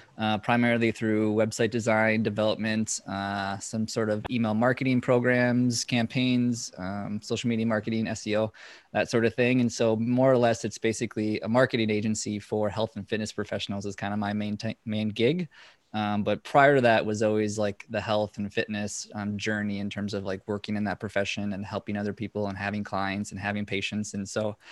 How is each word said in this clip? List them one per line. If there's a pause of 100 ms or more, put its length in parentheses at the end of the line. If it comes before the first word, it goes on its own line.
(180)
uh,
primarily
through
website
design,
development,
uh,
some
sort
of
email
marketing
programs,
campaigns,
um,
social
media
marketing,
S
E
O, (400)
that
sort
of
thing.
And
so
more
or
less,
it's
basically
a
marketing
agency
for
health
and
fitness
professionals
is
kinda
my
main
t-,
main
gig. (420)
Um,
but
prior
to
that
was
always,
like,
the
health
and
fitness,
um,
journey
in
terms
of,
like,
working
in
that
profession
and
helping
other
people
and
having
clients
and
having
patients.
And
so (160)